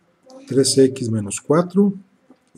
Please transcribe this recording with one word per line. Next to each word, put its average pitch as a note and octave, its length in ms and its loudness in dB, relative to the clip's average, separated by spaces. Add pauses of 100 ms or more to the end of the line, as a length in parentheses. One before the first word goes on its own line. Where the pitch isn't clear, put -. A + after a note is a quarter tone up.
(300)
a - 180 -20
tres C3 300 0
x B2+ 320 2
menos G#2 320 -6
cuatro F3+ 520 0 (640)